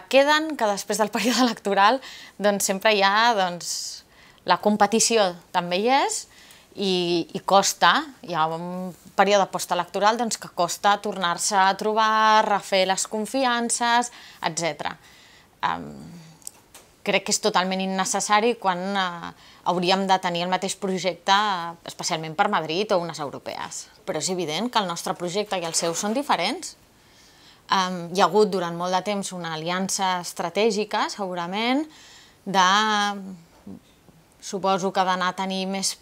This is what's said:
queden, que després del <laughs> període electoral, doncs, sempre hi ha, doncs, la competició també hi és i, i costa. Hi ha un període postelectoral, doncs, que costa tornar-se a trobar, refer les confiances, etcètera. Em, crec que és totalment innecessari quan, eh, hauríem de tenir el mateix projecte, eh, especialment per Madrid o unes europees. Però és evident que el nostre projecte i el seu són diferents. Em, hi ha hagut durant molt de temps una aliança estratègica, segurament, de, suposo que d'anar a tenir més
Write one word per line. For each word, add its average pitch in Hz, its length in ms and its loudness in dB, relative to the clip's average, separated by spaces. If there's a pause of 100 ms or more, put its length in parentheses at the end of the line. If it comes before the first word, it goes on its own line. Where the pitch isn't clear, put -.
queden, 302 480 4
que 226 100 0
després 202 320 -2
del 208 140 0
<laughs> - 20 -2
període 226 280 2
electoral, 214 580 2 (360)
doncs, 202 340 0
sempre 214 240 2
hi 190 80 2
ha, 220 320 4
doncs, - 680 -6 (420)
la 175 180 4
competició 208 680 2 (180)
també 180 320 -2
hi 240 60 2 (100)
és 427 240 -2 (520)
i, 180 580 0
i 180 120 -6
costa. 185 460 4 (320)
Hi 175 100 -8
ha 185 200 0
un 180 400 -8 (260)
període 202 320 6
postelectoral, 185 640 0
doncs, 226 220 -4
que - 160 -14
costa 202 480 0
tornar-se 190 560 -2
a 190 180 4
trobar, 214 680 4
refer 196 400 2
les 185 240 0
confiances, 240 1040 0 (340)
etcètera. 160 480 -4 (720)
Em, 85 200 -4 (1160)
crec 196 240 0
que 208 60 -2
és - 100 -2
totalment 190 400 0
innecessari 196 800 0
quan, 180 180 0 (160)
eh, 175 360 -4 (380)
hauríem 185 380 2
de 190 120 4
tenir 175 260 -2
el 185 60 -2
mateix 185 280 -2
projecte, 185 540 -2
eh, 185 580 -2
especialment 160 440 -6
per - 140 2
Madrid 180 440 0
o 180 60 4
unes 160 200 -8
europees. - 680 -10 (180)
Però - 140 -4
és 143 100 -4
evident 180 420 -2
que 226 80 0
el 190 80 -2
nostre 170 260 -6
projecte 185 460 -4
i 170 60 -6
el 165 80 -6
seu 170 220 -2
són 208 180 -2
diferents. 254 600 -2 (960)
Em, 180 460 -2
hi 196 60 4
ha 180 40 8
hagut 202 240 4
durant 175 260 -4
molt 180 200 -2
de 185 60 2
temps 202 320 -4
una 170 200 -8
aliança 185 680 -2
estratègica, 208 880 -2
segurament, 202 760 -2 (600)
de, 185 240 6 (1700)
suposo 190 500 0
que 190 120 2
d'anar 185 300 0
a - 40 -10
tenir 190 300 -4
més 196 340 -4